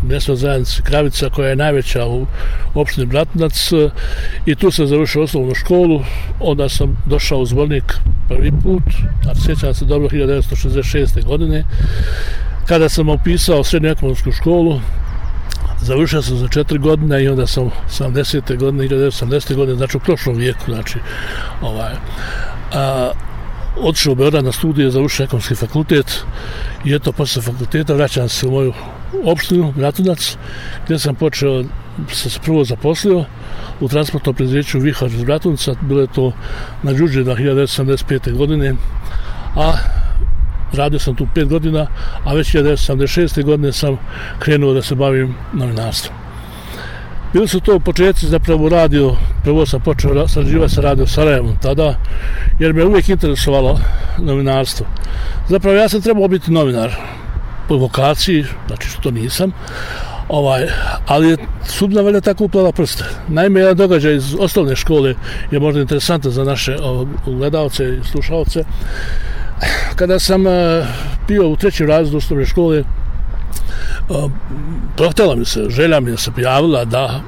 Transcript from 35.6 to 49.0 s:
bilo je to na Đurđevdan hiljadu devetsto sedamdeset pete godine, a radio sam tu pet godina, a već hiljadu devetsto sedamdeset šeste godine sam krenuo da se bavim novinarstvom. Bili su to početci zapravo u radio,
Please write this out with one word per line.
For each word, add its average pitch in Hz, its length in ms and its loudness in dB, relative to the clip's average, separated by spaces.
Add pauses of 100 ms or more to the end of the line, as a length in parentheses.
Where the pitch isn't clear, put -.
bilo 139 200 2
je 131 60 2
to 127 240 0 (520)
na 139 100 0
Đurđevdan 131 440 0
hiljadu 135 180 0
devetsto 139 200 0
sedamdeset 135 320 0
pete 131 240 -2
godine, 139 440 0 (800)
a 156 180 4 (1000)
radio 143 260 0
sam 131 160 0
tu 131 200 -2
pet 156 120 2
godina, 156 400 0 (360)
a 139 100 0
već 151 180 0
hiljadu 147 140 4
devetsto 147 200 4
sedamdeset 139 280 0
šeste 156 300 0
godine 143 300 2
sam 139 240 -2 (420)
krenuo 143 340 2
da 131 80 2
se 139 140 -4
bavim 131 400 0 (180)
novinarstvom. 117 600 -4 (1200)
Bili 202 140 4
su 185 120 0
to 196 200 4
početci 180 480 2
zapravo 156 380 2
u 156 40 4
radio, 147 460 4 (280)